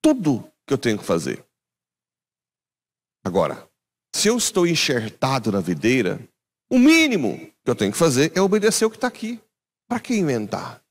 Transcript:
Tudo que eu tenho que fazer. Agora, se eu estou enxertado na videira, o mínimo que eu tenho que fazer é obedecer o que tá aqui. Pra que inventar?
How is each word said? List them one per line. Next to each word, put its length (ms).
Tudo 480
que 60
eu 60
tenho 180
que 80
fazer. 420
Agora, 480
se 120
eu 100
estou 280
enxertado 880
na 80
videira, 640
o 60
mínimo 580
que 340
eu 60
tenho 160
que 60
fazer 360
é 60
obedecer 460
o 40
que 80
tá 80
aqui. 320
Pra 140
que 140
inventar? 760